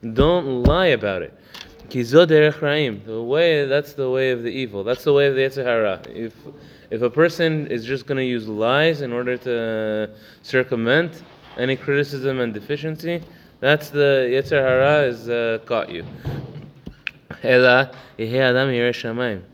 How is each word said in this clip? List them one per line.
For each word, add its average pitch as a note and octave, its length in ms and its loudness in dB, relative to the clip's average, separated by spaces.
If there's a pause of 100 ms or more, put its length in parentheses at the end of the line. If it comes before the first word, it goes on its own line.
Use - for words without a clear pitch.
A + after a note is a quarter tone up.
(140)
Don't C#3 480 2
lie D#3+ 360 4
about G2 240 -2
it. C#2+ 120 -12 (560)
Ki B2 140 -2
zo D3 200 8
derech D3+ 360 6
ra'im. C#3+ 440 -2
The A2+ 180 -8
way, D3 440 2
that's C#3+ 280 -2
the C3+ 140 -4
way C3 220 0
of A#2+ 140 -2
the A#2 60 -4
evil. G#2 320 -6
That's A#2+ 220 -4
the D3+ 80 4
way C#3+ 140 6
of C#3 80 2
the C3 80 2
Yetzer C3+ 220 -2
Hara. G#2+ 440 0
If, A2 240 -10 (580)
if A2+ 120 -4
a B2 80 0
person D#3+ 560 0
is A#2 180 -6
just B2+ 220 -8
gonna C3+ 160 -2
use A#2+ 260 -2
lies C#3 540 0
in B2 100 -6
order B2 240 -4
to A2 720 -4 (340)
circumvent B2+ 800 0 (360)
any B2+ 180 -2
criticism C#3 640 -4
and A#2 140 -4
deficiency, D#3 680 -8 (400)
that's D3+ 300 2
the C#3 400 2
Yetzer C#3 320 0
Hara C3+ 440 4
has, A#2 220 -6
uh, A#2 380 -2
caught A2+ 240 -2
you. - 140 -10 (1400)
Ela B2+ 480 6 (280)
yehi A2+ 200 -4
adam C3 320 2
yireh A#2+ 220 0
shamayim. A#2 480 -6 (140)